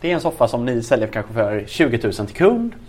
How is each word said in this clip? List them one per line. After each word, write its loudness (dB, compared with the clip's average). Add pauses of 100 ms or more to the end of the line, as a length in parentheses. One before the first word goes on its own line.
det -2
är 2
en 0
soffa 2
som -2
ni 0
säljer 0
kanske -6
för 0
tjugotusen 0
till -12
kund. 2 (140)